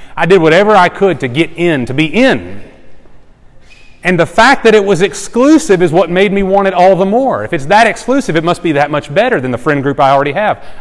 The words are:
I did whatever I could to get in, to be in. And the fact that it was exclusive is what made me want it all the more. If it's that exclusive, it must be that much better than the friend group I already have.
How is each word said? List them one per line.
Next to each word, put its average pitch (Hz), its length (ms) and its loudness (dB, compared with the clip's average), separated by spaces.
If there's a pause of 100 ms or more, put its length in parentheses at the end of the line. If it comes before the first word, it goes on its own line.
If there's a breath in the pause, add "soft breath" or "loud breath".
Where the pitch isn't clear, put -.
(160 loud breath)
I 170 120 0
did 190 120 6
whatever 185 360 4
I 180 140 4
could 180 320 -2
to 135 60 -2
get 156 260 -4
in, 156 340 -2
to 127 80 -8
be 156 100 0
in. 156 560 -2 (1400 soft breath)
And 175 160 0
the 160 80 0
fact 247 380 2
that 220 100 4
it 202 100 2
was 185 160 0
exclusive 220 800 0
is 175 100 2
what 170 200 0
made 185 200 0
me 196 120 -2
want 196 240 0
it 190 80 -2
all 180 200 4
the 185 100 0
more. 208 380 -2
If 107 100 -8
it's 139 120 -4
that 214 220 4
exclusive, 233 480 -2
it 165 80 0
must 170 180 -2
be 165 120 -2
that 143 180 0
much 143 200 -6
better 208 300 0
than 127 80 -6
the 120 80 -4
friend 147 240 -2
group 139 180 -2
I 139 120 2
already 139 220 0
have. 190 300 -4 (180 loud breath)